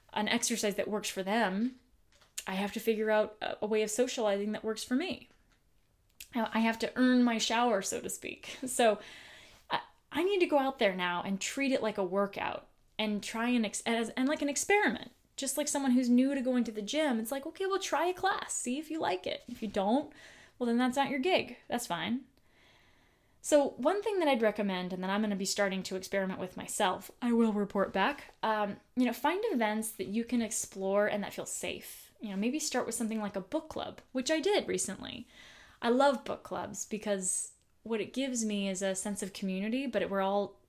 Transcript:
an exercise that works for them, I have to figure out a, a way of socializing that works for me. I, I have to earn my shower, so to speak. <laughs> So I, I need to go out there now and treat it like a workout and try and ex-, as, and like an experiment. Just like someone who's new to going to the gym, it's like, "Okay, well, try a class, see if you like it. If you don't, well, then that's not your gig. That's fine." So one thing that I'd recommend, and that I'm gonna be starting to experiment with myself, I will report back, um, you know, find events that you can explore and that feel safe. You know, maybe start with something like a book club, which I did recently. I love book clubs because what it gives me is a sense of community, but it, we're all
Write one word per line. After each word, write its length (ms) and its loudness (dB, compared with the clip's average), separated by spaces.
an 140 0
exercise 480 0
that 120 0
works 220 -2
for 140 -6
them, 540 0
I 80 -4
have 200 -2
to 60 -4
figure 300 0
out 320 2
a, 200 -4
a 60 -2
way 160 2
of 80 -2
socializing 600 0
that 120 -6
works 200 -4
for 120 -2
me. 340 -2
I, 200 0
I 40 2
have 200 2
to 160 -2
earn 280 6
my 140 2
shower, 440 2
so 180 -4
to 100 -8
speak. 520 -10
<laughs> 60 -6
So 320 4
I, 100 -2
I 120 0
need 160 2
to 80 6
go 120 6
out 200 0
there 160 4
now 300 -2
and 140 -2
treat 320 0
it 120 2
like 140 -2
a 60 0
workout 640 -2
and 240 0
try 260 -2
and 160 4
ex-, 200 -6
as, 240 0
and 180 0
like 140 0
an 80 0
experiment. 640 2
Just 220 -4
like 100 0
someone 240 2
who's 180 6
new 260 6
to 60 0
going 240 2
to 60 -6
the 100 -6
gym, 380 2
it's 120 -4
like, 160 -6
"Okay, 180 -6
well, 140 0
try 260 0
a 80 2
class, 400 -2
see 240 -2
if 140 -8
you 80 -4
like 260 -2
it. 220 -6
If 160 -10
you 40 -4
don't, 440 0
well, 100 -2
then 100 2
that's 180 2
not 140 2
your 100 -2
gig. 380 2
That's 200 -4
fine." 340 -2
So 360 4
one 240 2
thing 180 0
that 80 2
I'd 160 2
recommend, 500 0
and 100 -6
that 60 -4
I'm 120 0
gonna 140 0
be 80 -4
starting 400 0
to 120 -8
experiment 440 -2
with 160 -8
myself, 540 -2
I 120 2
will 180 4
report 400 0
back, 520 -2
um, 340 0
you 100 4
know, 60 2
find 360 0
events 440 0
that 160 -8
you 160 -2
can 180 0
explore 680 0
and 160 -2
that 100 -8
feel 140 -8
safe. 640 -10
You 80 -6
know, 80 -4
maybe 200 2
start 280 0
with 100 -4
something 240 -2
like 160 -4
a 60 -4
book 260 -4
club, 320 -8
which 180 0
I 80 4
did 280 2
recently. 600 -6
I 80 0
love 340 4
book 200 -6
clubs 420 -8
because 680 -4
what 160 -4
it 140 -4
gives 320 -2
me 240 -2
is 120 -4
a 140 0
sense 260 -4
of 120 -8
community, 540 -2
but 140 0
it, 80 -2
we're 120 0
all 360 0